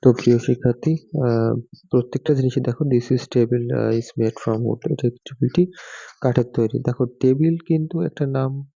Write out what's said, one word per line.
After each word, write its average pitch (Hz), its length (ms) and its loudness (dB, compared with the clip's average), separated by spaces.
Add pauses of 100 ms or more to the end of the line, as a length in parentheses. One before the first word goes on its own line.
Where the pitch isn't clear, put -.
তো 127 100 8
প্রিয় 120 260 4
শিক্ষার্থী, 123 560 0
আহ, 117 640 0 (300)
প্রত্যেকটা 127 440 0
জিনিসই 131 260 0
দেখো, 127 240 -2
"This 127 280 0
is 123 160 -2
table, 120 500 0
আহ, 113 120 0
is 117 320 -2
made 110 140 -2
from 110 220 -2
wood", 117 340 -4
এটা 127 160 -2
একটি 120 100 -6 (120)
টেবিলটি 143 420 0 (480)
কাঠের 123 240 2 (100)
তৈরি। 117 240 0
দেখো, 127 280 -2
টেবিল 143 500 0 (100)
কিন্তু 165 340 -2
একটা 151 260 -4
নাম। 135 520 -4